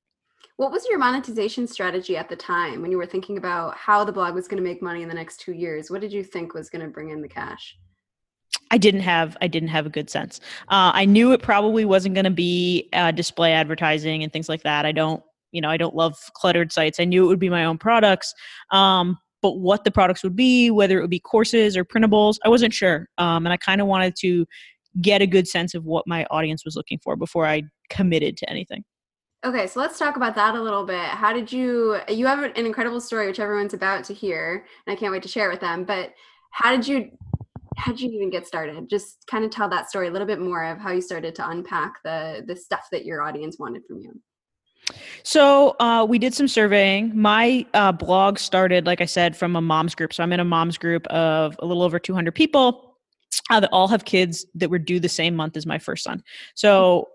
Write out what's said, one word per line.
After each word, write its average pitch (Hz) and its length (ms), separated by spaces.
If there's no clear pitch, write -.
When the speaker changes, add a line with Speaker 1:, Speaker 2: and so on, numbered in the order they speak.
Speaker 1:
What 269 140
was 466 160
your 415 100
monetization 247 680
strategy 185 500
at - 140
the 175 60
time 170 440
when 170 100
you 185 60
were 175 80
thinking 190 320
about 175 400
how 208 280
the 202 80
blog 175 220
was 185 140
gonna 190 140
make 180 180
money 170 220
in 165 60
the 170 60
next 165 240
two - 140
years? 160 380
What 190 100
did 202 140
you 196 100
think 170 300
was 160 160
gonna 165 180
bring 156 220
in 151 100
the 147 80
cash? - 480
Speaker 2:
I 233 80
didn't 196 240
have, 165 400
I 139 60
didn't 160 200
have 156 160
a 151 60
good 151 180
sense. - 320
Uh, 190 320
I 196 100
knew 226 280
it 254 100
probably 214 420
wasn't 190 300
gonna 190 160
be, 175 640
uh, 175 160
display 165 420
advertising 156 680
and 156 100
things 160 160
like 156 140
that. 147 240
I 151 60
don't, 156 300
you 170 80
know, 151 80
I 160 80
don't 170 180
love 160 220
cluttered 170 400
sites. 156 280
I 175 40
knew 180 220
it - 20
would 185 100
be 180 120
my 170 160
own 165 100
products, 214 560
um, 190 480
but 185 160
what 190 260
the 233 60
products 185 340
would 185 100
be, 247 360
whether 196 280
it 170 40
would 170 80
be 175 100
courses 220 560
or 180 80
printables, 214 600
I - 20
wasn't 233 240
sure. 170 460
Um, 165 260
and 170 80
I 175 60
kinda 196 260
wanted 185 360
to 175 260
get 202 180
a 196 60
good 185 200
sense 175 280
of 165 100
what 160 220
my 165 240
audience 156 340
was 156 120
looking 156 220
for - 160
before 165 320
I 151 180
committed 170 480
to - 100
anything. - 360
Speaker 1:
Okay, 240 240
so 247 100
let's 320 180
talk 294 200
about 233 180
that 220 220
a 233 40
little 208 240
bit. 185 140
How 208 340
did 233 200
you, 240 460
you 226 180
have 285 160
an 233 240
incredible 233 340
story, 220 280
which 190 100
everyone's 208 360
about 190 300
to 202 100
hear, 175 500
and 190 60
I 190 60
can't 202 140
wait 190 100
to 202 60
share 208 200
it 175 40
with 185 80
them, 180 240
but 185 280
how 247 240
did 262 140
you, 269 220
how - 160
did 226 80
you 254 100
even 202 180
get 185 160
started? 160 460
Just - 380
kinda 220 200
tell 214 200
that 180 200
story 185 200
a - 20
little 190 160
bit 202 140
more 175 240
of 165 140
how 185 120
you 180 100
started 165 360
to 165 120
unpack 170 540
the, 160 460
the 180 80
stuff - 340
that - 140
your 156 180
audience 156 360
wanted 120 280
from 101 140
you. - 200
Speaker 2:
So, 277 560
uh, 233 300
we 240 100
did 247 160
some 285 140
surveying. 208 640
My, 220 600
uh, 196 180
blog 190 460
started, 180 480
like 180 140
I 175 40
said, 170 320
from 175 180
a 170 60
mom's 160 340
group. 160 180
So - 100
I'm 175 100
in 175 80
a 175 40
mom's 165 340
group 170 300
of 160 500
a 170 80
little 175 160
over 175 160
two 185 160
hundred 170 200
people, 277 600
uh, 220 100
that 190 120
all 190 160
have 214 160
kids 180 500
that 165 160
were 175 80
due 170 200
the 170 100
same 165 280
month 160 200
as 151 100
my 151 120
first - 240
son. - 200
So 190 600